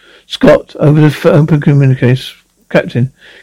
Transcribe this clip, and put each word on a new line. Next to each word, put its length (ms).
Scott, 540
over 220
the 60
f-, 180
open 340
communicator. 760
"Captain, 420